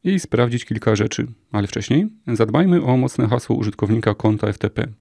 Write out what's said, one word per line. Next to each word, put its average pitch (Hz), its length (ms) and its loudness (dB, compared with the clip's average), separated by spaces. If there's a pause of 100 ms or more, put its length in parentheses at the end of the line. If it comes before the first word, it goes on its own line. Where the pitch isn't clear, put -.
i 185 160 0
sprawdzić 120 460 0
kilka 110 300 0
rzeczy. 113 320 -2 (240)
Ale 101 160 -2
wcześniej 143 400 0 (200)
zadbajmy 127 560 2
o 127 140 2
mocne 127 300 0
hasło 113 280 0
użytkownika 107 600 0
konta 107 320 0
F 98 100 -4
T 98 120 -2
P. - 180 -4 (140)